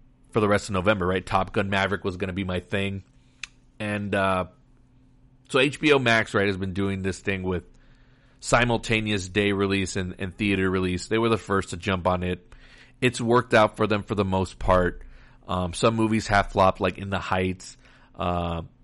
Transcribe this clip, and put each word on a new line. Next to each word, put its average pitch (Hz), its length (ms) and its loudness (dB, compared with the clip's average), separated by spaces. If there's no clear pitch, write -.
for 117 80 -2
the 107 80 2
rest 101 220 0
of 107 40 -6
November, 95 320 2
right? 92 200 0
Top 95 260 -2
Gun 98 180 -2
Maverick 98 340 -2
was 92 140 -4
gonna 95 160 -6
be 95 100 -4
my 92 160 -4
thing. 98 440 -4
And, 104 340 -4
uh, 95 320 0
so 143 100 2
H 139 200 0
B 151 140 4
O 139 60 6
Max, 113 360 2
right, 101 120 4
has 98 100 -2
been 95 160 -6
doing 98 280 -2
this 92 180 -4
thing 95 240 -4
with 92 200 -2
simultaneous 110 920 0
day 101 220 2
release 98 440 0
and, 92 220 -6
and 95 180 -10
theater 98 320 2
release. 92 400 -2
They 110 120 0
were 117 100 2
the 113 80 2
first 98 340 -2
to 92 60 -10
jump 90 300 -2
on 90 160 0
it. 90 200 -4
It's 123 200 -2
worked 120 320 2
out 107 240 4
for 110 80 2
them 104 160 0
for 107 140 -6
the 104 100 2
most 95 320 -2
part. 90 460 2
Um, 92 260 -4
some 113 220 2
movies 110 320 2
have 101 240 2
flopped, 95 300 4
like 92 160 0
In 98 140 -10
the 95 80 -4
Heights, 92 580 -4
uh, 87 480 -2